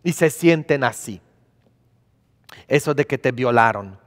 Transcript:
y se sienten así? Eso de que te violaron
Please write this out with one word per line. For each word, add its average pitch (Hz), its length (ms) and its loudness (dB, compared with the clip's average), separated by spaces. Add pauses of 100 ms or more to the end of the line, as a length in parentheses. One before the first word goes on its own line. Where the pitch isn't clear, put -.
y 175 120 -2
se 160 160 2
sienten 156 560 2
así? 107 340 -6 (1500)
Eso 147 240 0
de 139 120 -2
que 139 120 -4
te 131 160 -2
violaron 113 720 0